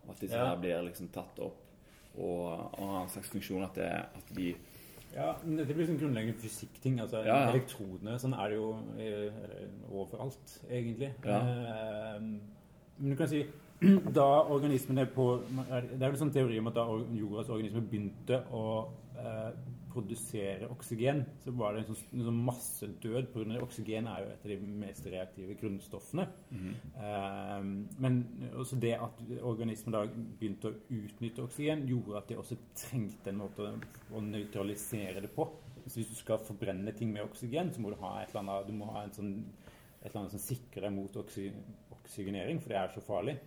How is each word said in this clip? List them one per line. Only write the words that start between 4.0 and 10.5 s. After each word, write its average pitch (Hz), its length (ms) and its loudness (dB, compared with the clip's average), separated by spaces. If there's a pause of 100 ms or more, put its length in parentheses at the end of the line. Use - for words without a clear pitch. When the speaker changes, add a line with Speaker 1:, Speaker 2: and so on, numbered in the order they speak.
Speaker 1:
de 87 200 0 (600)
Speaker 2:
Ja, 160 180 0 (120)
men 156 100 2
dette 147 180 2
blir 160 140 2
sånn 165 100 2
grunnleggende 117 380 2
fysikkting, - 640 -2
altså, 110 240 0
Speaker 1:
Ja, 120 240 8
ja. 113 60 6
Speaker 2:
elektronene, 107 680 0
sånn 131 180 2
er 101 120 2
det 107 80 2
jo, 110 160 2 (240)
eh, 104 340 -2
eller 101 380 -8 (200)
overalt, 107 720 -6 (100)